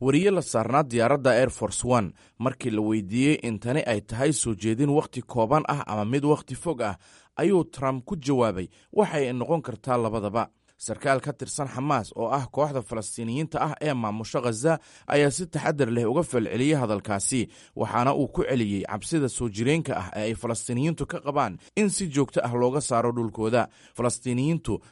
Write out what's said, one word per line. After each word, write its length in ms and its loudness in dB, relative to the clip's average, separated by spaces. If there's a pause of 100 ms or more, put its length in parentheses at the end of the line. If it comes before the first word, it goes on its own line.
wariye 300 4
la 100 2
saarnaa 420 2
diyaaradda 560 4
Air 160 4
Force 320 -4
One. 240 2 (280)
Markii 360 -2
la 60 2
weydiiyey 680 2
in 120 -4
tani 280 -2
ay 140 0
tahay 320 0
soo 260 -2
jeedin 320 2
waqti 320 0
kooban 480 2
ah 160 -4
ama 180 -2
mid 200 0
waqti 300 0
fog 260 -4
ah, 160 -2 (400)
ayuu 340 4
Trump 340 -4
ku 140 -6
jawaabay, 480 2 (240)
"Waxa 320 2
ay 100 0
noqon 280 -2
kartaa 360 -4
labadaba." 520 0 (280)
Sarkaal 480 0
ka 80 -4
tirsan 400 -8
Xamaas 400 -2
oo 160 -4
ah 240 0
kooxda 320 0
Falastiiniyiinta 720 -4
ah 240 0
ee 160 0
maamusha 480 -4
Gaza 320 2 (320)
ayaa 240 4
si 160 -6
taxadar 400 0
leh 160 2
uga 160 2
falceliyey 560 2
hadalkaasi, 720 0 (260)
waxaana 380 2
uu 160 0
ku 160 -2
celiyey 400 0
cabsida 440 -2
soo 200 -4
jireenka 480 0
ah 160 -6
ee 160 -4
ay 80 -2
Falastiiniyiintu 720 -4
ka 160 -8
qabaan 320 -2 (180)
in 140 4
si 240 -2
joogto 320 2
ah 80 -4
looga 280 2
saaro 300 2
dhulkooda. 540 0 (320)
Falastiiniyiintu 800 0 (140)